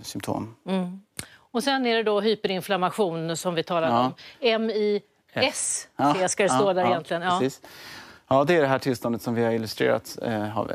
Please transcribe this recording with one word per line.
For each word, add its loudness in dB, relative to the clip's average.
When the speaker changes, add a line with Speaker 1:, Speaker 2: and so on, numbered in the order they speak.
Speaker 1:
symptom. -6
Speaker 2:
Mm. -4
Och -4
sen 0
är 2
det 2
då 2
hyperinflammation 0
som -2
vi 0
talade 0
Speaker 1:
Ja. 4
Speaker 2:
om. -2
M 2
I 0
S -2
C 2
Speaker 1:
Ja. 2
Speaker 2:
ska 0
det 4
stå 4
Speaker 1:
Ja, 0
Speaker 2:
där 2
Speaker 1:
ja, 2
Speaker 2:
egentligen. -2
Ja. 0
Speaker 1:
precis. -2
Ja, 6
det 6
är 6
det 6
här 2
tillståndet -2
som -2
vi 2
har 2
illustrerat, 0
eh, -2
av, -4